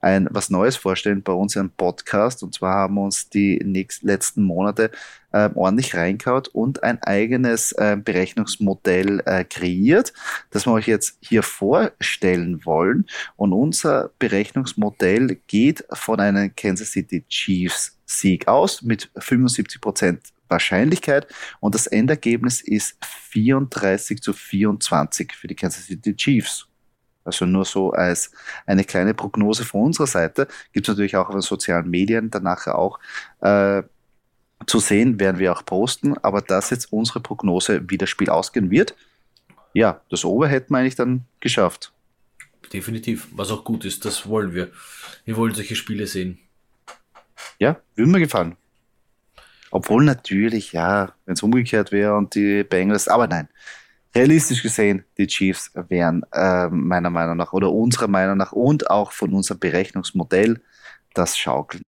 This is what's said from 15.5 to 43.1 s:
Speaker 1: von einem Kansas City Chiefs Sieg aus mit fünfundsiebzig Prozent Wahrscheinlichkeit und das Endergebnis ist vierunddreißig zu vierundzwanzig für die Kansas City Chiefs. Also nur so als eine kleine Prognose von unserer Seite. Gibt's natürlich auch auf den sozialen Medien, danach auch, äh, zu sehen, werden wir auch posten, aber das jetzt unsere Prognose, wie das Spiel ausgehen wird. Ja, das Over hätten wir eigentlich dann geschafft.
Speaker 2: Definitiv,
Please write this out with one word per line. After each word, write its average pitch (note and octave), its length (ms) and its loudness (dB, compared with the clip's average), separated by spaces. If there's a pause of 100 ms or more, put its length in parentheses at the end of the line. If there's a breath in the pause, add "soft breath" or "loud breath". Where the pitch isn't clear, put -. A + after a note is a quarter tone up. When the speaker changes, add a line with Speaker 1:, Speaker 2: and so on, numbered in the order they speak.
Speaker 1:
von A2 300 -4
einem G2+ 360 0
Kansas G2 360 -4
City - 360 -4
Chiefs - 800 -4
Sieg - 420 0
aus D3+ 320 2
mit A2+ 380 -4
fünfundsiebzig A#2+ 640 0
Prozent F#2 400 0 (280)
Wahrscheinlichkeit C#3 760 2 (340 loud breath)
und G#2 140 0
das - 120 -2
Endergebnis A#2+ 760 0
ist - 420 -4
vierunddreißig A2+ 1160 0
zu G#2 100 -4
vierundzwanzig - 1000 -2
für - 120 -18
die - 80 -10
Kansas - 300 -8
City - 320 -4
Chiefs. - 500 0 (560)
Also F2+ 220 -4
nur F#2 220 2
so F#2+ 240 0
als F2 400 0 (340 loud breath)
eine G2 200 2
kleine F#2+ 280 0
Prognose G#2+ 540 -2
von G#2 160 -2
unserer D#3 240 0
Seite. F#2+ 420 0 (240 loud breath)
Gibt's G#2 160 -4
natürlich G2+ 280 0
auch F#2 120 0
auf G#2 60 -8
den G2 80 0
sozialen F2 480 -2
Medien, G#2+ 400 0
danach F#2 380 -4
auch, - 300 -2 (440 loud breath)
äh, G#2 400 4 (840)
zu A2+ 140 2
sehen, G#2+ 400 2
werden F#2+ 180 2
wir F#2 140 2
auch - 140 -6
posten, B2+ 500 0
aber G2+ 240 0
das G2 300 -2
jetzt A#2+ 240 -4
unsere A2+ 260 -2
Prognose, F#2 640 0
wie G2 120 -4
das F#2+ 100 -2
Spiel - 220 -2
ausgehen F2+ 400 0
wird. C#3 260 2 (800 soft breath)
Ja, G#2 340 4
das - 160 -6
Over A#2 240 2
hätten C3 240 0
wir C3+ 60 2
eigentlich B2+ 180 0
dann B2 300 -2 (140)
geschafft. - 520 -2 (800)
Speaker 2:
Definitiv, A2+ 600 -6